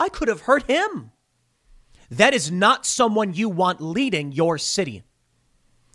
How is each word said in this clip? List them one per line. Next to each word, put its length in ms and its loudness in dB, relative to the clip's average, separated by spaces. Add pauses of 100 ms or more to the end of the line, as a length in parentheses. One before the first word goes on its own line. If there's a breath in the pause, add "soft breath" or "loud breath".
"I 80 0
could 200 -4
have 140 -4
hurt 200 2
him." 480 -2 (960 soft breath)
That 240 4
is 180 0
not 360 2
someone 480 0
you 160 -2
want 320 0
leading 500 -2
your 240 0
city. 460 -4 (920 soft breath)